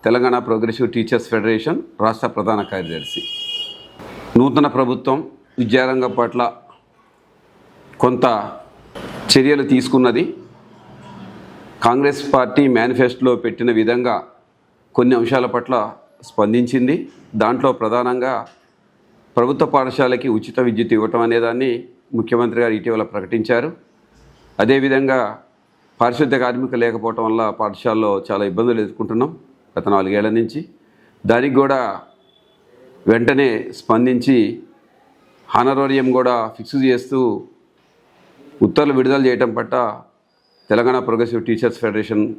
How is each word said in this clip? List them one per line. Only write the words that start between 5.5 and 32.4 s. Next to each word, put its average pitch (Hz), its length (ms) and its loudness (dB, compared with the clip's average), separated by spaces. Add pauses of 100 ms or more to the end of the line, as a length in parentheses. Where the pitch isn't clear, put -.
విద్యారంగం 127 520 0
పట్ల 117 420 -2 (1500)
కొంత 123 520 2 (840)
చర్యలు 139 260 4
తీసుకున్నది. 127 760 2 (1500)
కాంగ్రెస్ 139 500 0
పార్టీ 131 340 2
మేనిఫెస్టోలో 123 680 2
పెట్టిన 117 360 -2
విధంగా 113 560 0 (680)
కొన్ని 127 200 4
అంశాల 123 300 2
పట్ల 117 480 -2 (300)
స్పందించింది. 123 840 0 (260)
దాంట్లో 123 360 2
ప్రధానంగా 123 760 -2 (880)
ప్రభుత్వ 135 280 2
పాఠశాలకి 131 600 0
ఉచిత 113 320 -2
విద్యుత్ 113 340 0
ఇవ్వటం 110 260 0
అనేదాన్ని 117 640 0 (320)
ముఖ్యమంత్రి 117 460 0
గారు 113 120 2
ఇటీవల 107 300 -2
ప్రకటించారు. 113 680 -2 (840)
అదేవిధంగా 131 840 2 (600)
పారిశుద్ధ్య 123 380 2
కార్మికులు 123 400 -2
లేకపోవటం 113 460 -2
వల్ల 110 240 0
పాఠశాలలో 104 840 -2
చాలా 101 140 0
ఇబ్బందులు 110 360 0
ఎదుర్కొంటున్నాం 117 560 -4 (420)
గత 90 100 -4
నాలుగేళ్ల 101 400 0
నుంచి. 117 360 -2 (600)
దానికి 123 300 0
కూడా 131 460 0 (1080)